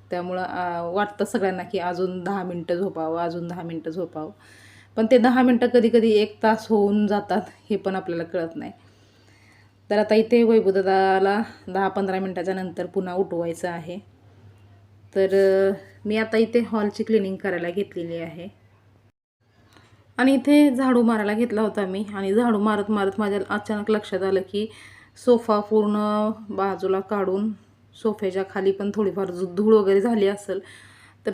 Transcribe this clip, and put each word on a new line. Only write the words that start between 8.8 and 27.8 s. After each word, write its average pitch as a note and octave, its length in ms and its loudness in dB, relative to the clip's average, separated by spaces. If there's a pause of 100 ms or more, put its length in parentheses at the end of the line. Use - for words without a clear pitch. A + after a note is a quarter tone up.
तर G#3 80 2
आता G#3+ 160 2
इथे A3 280 4
वैभवदादाला F#3+ 1000 2 (260)
दहा F#3+ 200 -2
पंधरा F#3+ 320 -4
मिनटाच्या F#3 340 -4
नंतर F3+ 320 -8
पुन्हा F#3 280 -6
उठवायचं E3+ 540 -4
आहे. E3+ 500 -12 (960)
तर, F#3+ 200 2
अ, G3 380 4 (320)
मी G#3+ 120 -2
आता A3 200 -2
इथे A3+ 240 2
हॉलची G#3 440 -2
क्लिनिंग G3 320 0
करायला F3 340 -4
घेतलेली F3 460 -6
आहे E3 320 -12 (1700)
आणि C4+ 180 4
इथे C#4+ 400 6
झाडू B3+ 280 4
मारायला G#3+ 300 2
घेतला A3 300 0
होता G#3 240 -2
मी G3 180 -4 (100)
आणि G3 200 -2
झाडू A3+ 240 2
मारत G#3 320 0
मारत G3 280 0
माझ्या G3+ 300 -2
अचानक G#3 420 -4
लक्षात G#3 320 -2
आलं F#3+ 180 0
की G#3 300 -6 (540)
सोफा A#3 360 4
पूर्ण G#3+ 680 0 (200)
बाजूला F#3+ 500 -2
काढून G3+ 520 -2 (500)